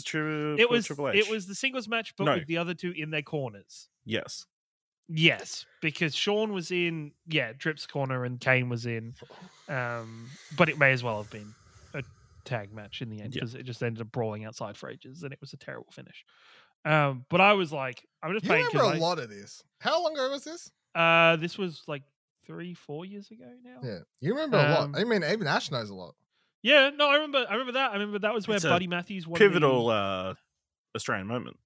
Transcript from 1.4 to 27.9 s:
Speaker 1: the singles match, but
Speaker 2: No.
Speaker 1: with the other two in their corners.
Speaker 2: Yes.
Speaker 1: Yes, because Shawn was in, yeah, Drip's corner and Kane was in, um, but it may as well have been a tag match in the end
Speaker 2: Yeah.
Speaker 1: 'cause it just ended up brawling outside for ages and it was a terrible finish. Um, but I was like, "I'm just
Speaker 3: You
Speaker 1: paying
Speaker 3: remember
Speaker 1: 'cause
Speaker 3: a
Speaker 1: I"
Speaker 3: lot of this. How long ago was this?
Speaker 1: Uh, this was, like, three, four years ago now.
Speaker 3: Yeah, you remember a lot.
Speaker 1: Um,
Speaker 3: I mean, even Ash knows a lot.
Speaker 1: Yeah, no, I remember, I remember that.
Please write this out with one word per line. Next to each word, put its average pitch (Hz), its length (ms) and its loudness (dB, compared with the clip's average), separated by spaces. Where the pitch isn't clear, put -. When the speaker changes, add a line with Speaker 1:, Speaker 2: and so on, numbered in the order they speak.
Speaker 1:
the 196 60 -12
singles 254 360 -4
match, 226 280 -4
but 190 60 -2
Speaker 2:
No. 147 120 6
Speaker 1:
with 151 120 -4
the 165 100 -2
other 170 160 -2
two 175 220 -6
in 156 160 -8
their 151 100 -2
corners. 123 680 -8
Speaker 2:
Yes. - 400 -4
Speaker 1:
Yes, 156 560 2
because 156 320 -2
Shawn 208 380 0
was 180 180 -4
in, 165 440 -2
yeah, 131 300 -2
Drip's 156 300 -4
corner 131 380 -2
and 123 160 -6
Kane 127 260 4
was 120 180 -4
in, 117 280 -6
um, 117 580 -6
but 160 100 8
it 156 100 -2
may 135 140 8
as 123 100 2
well 110 200 -2
have 104 100 -12
been 104 220 -14
a 143 100 -8
tag 107 300 -8
match 104 280 -14
in 113 80 -8
the 107 120 -12
end 104 120 -10
Speaker 2:
Yeah. - 80 -6
Speaker 1:
'cause 117 140 -8
it - 80 -14
just 127 180 -12
ended 117 200 -4
up 110 100 -12
brawling 107 320 -4
outside 110 320 -10
for - 140 -12
ages 131 340 -16
and 135 80 -10
it - 80 -18
was 139 140 -16
a 143 40 -14
terrible - 340 -14
finish. - 340 -20
Um, 143 460 2
but 175 100 4
I 202 140 8
was 180 180 0
like, 135 340 -8
"I'm 165 120 -6
just 214 100 -4
Speaker 3:
You 196 80 0
Speaker 1:
paying 160 140 4
Speaker 3:
remember 466 140 2
Speaker 1:
'cause 180 140 4
Speaker 3:
a - 40 0
Speaker 1:
I" - 20 -2
Speaker 3:
lot 165 200 0
of 120 100 -8
this. 101 340 -18
How 320 240 0
long 320 100 0
ago 269 160 -2
was 277 140 -8
this? 330 280 -14
Speaker 1:
Uh, 165 440 6
this 165 200 -6
was, 180 300 -6
like, 143 160 -8
three, 170 280 -12
four 160 320 -12
years 202 260 -18
ago 240 140 -20
now. 247 200 -20
Speaker 3:
Yeah, 98 160 -10
you 147 140 -2
remember 285 240 0
a - 60 6
lot. 151 180 4
Speaker 1:
Um, 143 140 -6
Speaker 3:
I 185 100 0
mean, 214 180 2
even 180 240 -2
Ash 190 240 0
knows 113 180 -4
a 101 60 -14
lot. 90 200 -16
Speaker 1:
Yeah, 269 260 6
no, 294 200 2
I 277 60 6
remember, 277 320 0
I 196 60 -4
remember 247 200 -2
that. 262 180 0